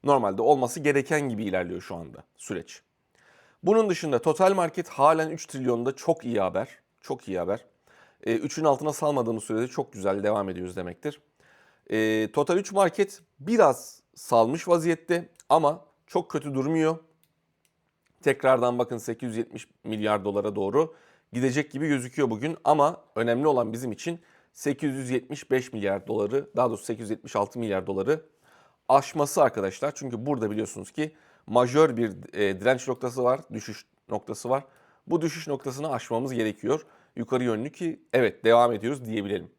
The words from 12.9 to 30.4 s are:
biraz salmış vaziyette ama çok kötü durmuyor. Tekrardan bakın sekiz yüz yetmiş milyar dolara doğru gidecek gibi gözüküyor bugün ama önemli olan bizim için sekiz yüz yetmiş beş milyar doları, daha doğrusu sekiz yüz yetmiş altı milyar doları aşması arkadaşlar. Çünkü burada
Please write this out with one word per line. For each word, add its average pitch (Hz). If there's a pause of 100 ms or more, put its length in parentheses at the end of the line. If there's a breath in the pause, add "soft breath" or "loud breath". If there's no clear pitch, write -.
biraz 180 (140)
salmış 123
vaziyette 170 (200)
ama 156 (220)
çok -
kötü 143
durmuyor. 156 (1200)
Tekrardan 127
bakın 120
sekiz 117
yüz 110
yetmiş 113 (160)
milyar 107
dolara 101
doğru 123 (380 soft breath)
gidecek 131
gibi 147
gözüküyor 131
bugün 127
ama 151 (120)
önemli 117
olan 123
bizim 117
için 170 (320 soft breath)
sekiz 143
yüz 131
yetmiş 131
beş 127
milyar 98
doları, 110
daha 123
doğrusu 113
sekiz 117
yüz 104
yetmiş 110
altı 101
milyar 98
doları 98 (640 soft breath)
aşması 143
arkadaşlar. 110
Çünkü 120
burada 117